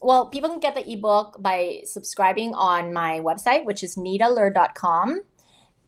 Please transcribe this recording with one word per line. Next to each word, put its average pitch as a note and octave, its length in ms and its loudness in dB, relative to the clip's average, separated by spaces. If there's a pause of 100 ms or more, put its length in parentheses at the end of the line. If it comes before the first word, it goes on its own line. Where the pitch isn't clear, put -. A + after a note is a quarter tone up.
well, B3+ 240 4
people C#4 240 -4
can E4+ 100 -6
get C#4+ 160 -2
the A3 160 -8
ebook G#3 500 0
by F3+ 440 -2
subscribing G#3 680 -2
on F3 380 0
my E3 300 -4
website, E3+ 420 0
which G3+ 180 -6
is F3+ 140 -10
nita F#3+ 320 0
lur A3 220 2
dot F#3+ 260 2
com. F#3+ 460 0 (680)